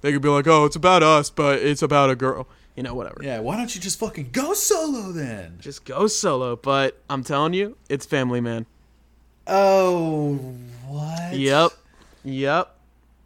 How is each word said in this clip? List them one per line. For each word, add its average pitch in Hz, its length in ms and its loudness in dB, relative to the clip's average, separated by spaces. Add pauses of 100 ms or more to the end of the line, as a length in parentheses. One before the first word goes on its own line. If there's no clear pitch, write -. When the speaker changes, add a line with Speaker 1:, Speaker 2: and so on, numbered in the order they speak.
Speaker 1:
They 147 120 0
could 139 100 0
be 147 60 2
like, 143 180 2
"Oh, 156 180 6
it's 147 120 0
about 175 260 6
us, 156 280 6
but 143 300 2
it's 143 220 0
about 143 280 4
a 131 60 0
girl." 131 300 -4 (300)
You 127 80 -10
know, 123 100 -8
whatever. 117 280 -10
Speaker 2:
Yeah, 127 180 -6
why 131 160 -6
don't 240 180 -8
you 180 60 -12
just 180 180 -6
fucking 156 340 -8
go 294 220 -2
solo 294 580 -2
then? 107 480 -8
Speaker 1:
Just 135 240 -16
go 151 220 0
solo, 131 500 0
but 135 420 0 (120)
I'm 135 140 -4
telling 151 280 0
you, 202 240 -4 (140)
it's 139 160 -4
Family 123 340 0
Man. 117 240 -4 (840)
Speaker 2:
Oh, 180 880 2 (520)
what? 160 500 -8
Speaker 1:
Yep. 139 360 4 (520)
Yep. 135 520 -2 (480)